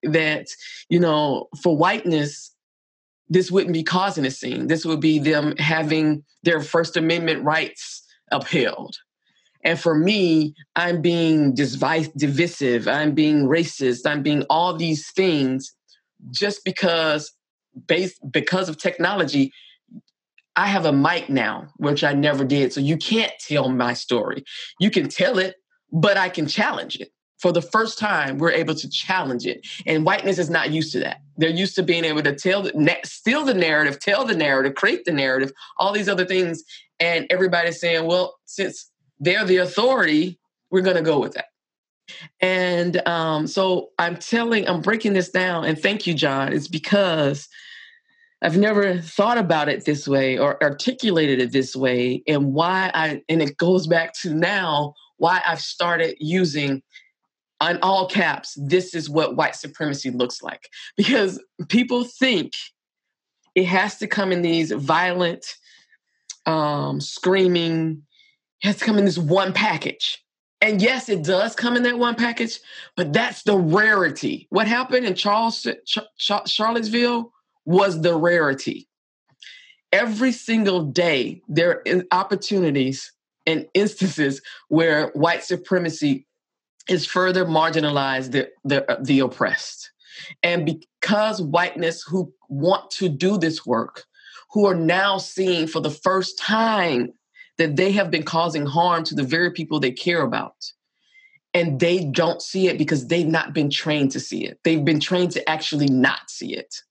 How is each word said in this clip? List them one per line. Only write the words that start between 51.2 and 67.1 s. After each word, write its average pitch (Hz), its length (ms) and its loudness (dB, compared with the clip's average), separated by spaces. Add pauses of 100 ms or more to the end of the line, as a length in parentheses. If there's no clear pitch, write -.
it 120 120 0
this 131 240 0
way, 127 500 0
and 143 280 2
why 180 400 0
I, 160 340 -2
and 160 140 2
it 143 160 -4
goes 170 280 2
back 165 360 0
to 165 120 -4
now 160 600 0 (240)
why 170 280 2
I've 160 140 -2
started 165 580 -2
using, 151 640 -2 (760)
on 175 220 0
all 185 260 2
caps, 156 480 -2
"This 170 380 0
is 156 160 -6
what 147 260 0
white 151 200 -2
supremacy 143 540 -6
looks 123 320 -4
like." - 280 -14 (260)
Because 208 420 2 (300)
people 247 360 2
think 240 500 0 (1000)
it 180 120 4
has 190 320 0
to 214 80 -8
come 190 260 0
in 175 80 0
these 165 320 0
violent, 170 720 0 (1040)
um, 147 560 -2
screaming, 165 1000 0 (580)